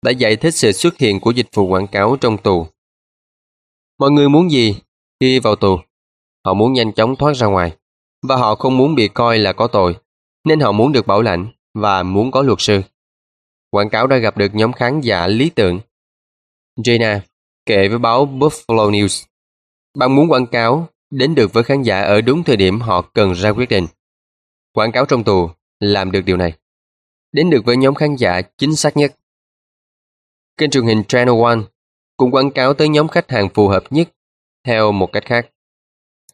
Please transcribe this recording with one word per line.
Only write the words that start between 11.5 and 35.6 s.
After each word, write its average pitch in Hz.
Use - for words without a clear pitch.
và 101
muốn 98
có 131
luật 123
sư. 101
Quảng 104
cáo 117
đã 135
gặp 113
được 101
nhóm 110
khán 127
giả 98
lý 117
tưởng. 95
Jaina 113
kể 98
với 117
báo 120
Buffalo 131
News, 104
"Bạn 131
muốn 156
quảng 127
cáo 123
đến 143
được 113
với 117
khán 139
giả 98
ở 104
đúng 139
thời 135
điểm 98
họ 98
cần 101
ra 92
quyết 117
định. 95
Quảng 110
cáo 127
trong 120
tù 90
làm 101
được 95
điều 92
này. 87
Đến 165
được 120
với 123
nhóm 135
khán 147
giả 92
chính 151
xác 147
nhất." 143
Kênh 151
truyền 135
hình 110
Channel 123
One 117
cũng 127
quảng 135
cáo 135
tới 151
nhóm 151
khách -
hàng 101
phù 104
hợp 95
nhất 165
theo 110
một 92
cách 107
khác. 120